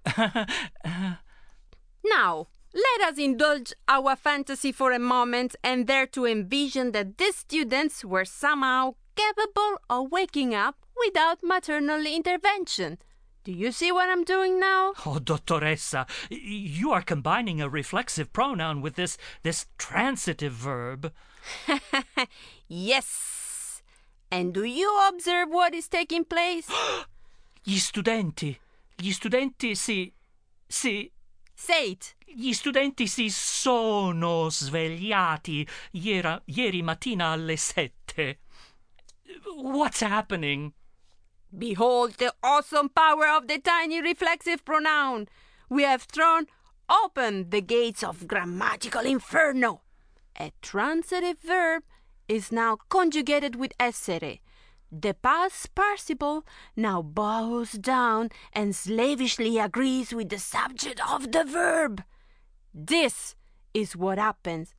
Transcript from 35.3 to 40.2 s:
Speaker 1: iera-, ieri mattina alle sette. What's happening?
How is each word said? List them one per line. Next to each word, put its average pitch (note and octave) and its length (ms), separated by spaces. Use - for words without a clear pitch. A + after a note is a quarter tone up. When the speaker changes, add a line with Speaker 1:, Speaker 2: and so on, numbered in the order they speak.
Speaker 1:
iera-, F3+ 540
ieri F#3 360
mattina E3+ 500
alle D#3+ 260
sette. - 840
What's C4+ 420
happening? D#3+ 760